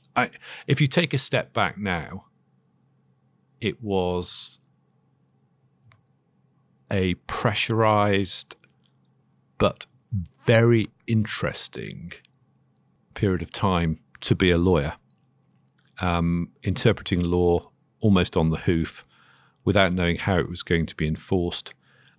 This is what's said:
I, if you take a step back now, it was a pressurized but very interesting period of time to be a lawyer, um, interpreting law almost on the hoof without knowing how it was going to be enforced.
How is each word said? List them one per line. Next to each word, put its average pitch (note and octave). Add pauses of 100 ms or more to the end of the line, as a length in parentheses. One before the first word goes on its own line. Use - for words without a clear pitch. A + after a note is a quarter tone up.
(180)
I, - (380)
if C3+
you D3
take E3+
a C#3+
step -
back G2
now, F#2+ (1400)
it -
was F2+ (2250)
a F#2+ (120)
pressurized G#2+ (1040)
but - (600)
very A#2 (180)
interesting F2+ (1000)
period F#2
of E2
time E2+ (220)
to -
be F2+
a E2+
lawyer, E2 (1080)
um, E2+ (140)
interpreting G2
law F2 (300)
almost F#2+
on D#2+
the D#2+
hoof - (600)
without F#2+
knowing F2
how F#2+
it -
was F2
going E2
to -
be D#2
enforced. F2 (460)